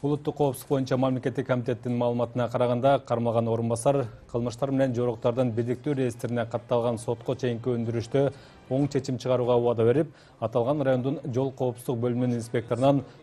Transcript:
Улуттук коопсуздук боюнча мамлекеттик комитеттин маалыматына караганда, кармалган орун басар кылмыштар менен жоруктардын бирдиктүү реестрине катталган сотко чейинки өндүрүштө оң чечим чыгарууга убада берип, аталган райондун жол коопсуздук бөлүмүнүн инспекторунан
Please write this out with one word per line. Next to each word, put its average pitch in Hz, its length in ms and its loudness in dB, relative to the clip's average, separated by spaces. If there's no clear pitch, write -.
Улуттук 147 320 -2
коопсуздук 139 320 0
боюнча 135 300 2
мамлекеттик 131 480 0
комитеттин 123 500 0
маалыматына 120 540 0
караганда, 123 480 2
кармалган 117 500 0
орун 113 220 0
басар 131 360 2
кылмыштар 120 400 -4
менен 135 240 2
жоруктардын 123 560 0
бирдиктүү 120 440 -2
реестрине 120 500 -2
катталган 117 540 -2
сотко 120 360 -4
чейинки 123 380 -2
өндүрүштө 117 640 0
оң 139 240 0
чечим 131 240 -2
чыгарууга 123 400 2
убада 120 280 2
берип, 147 280 4
аталган 123 420 0
райондун 131 420 0
жол 131 280 -2
коопсуздук 123 500 -4
бөлүмүнүн 123 340 0
инспекторунан 120 640 2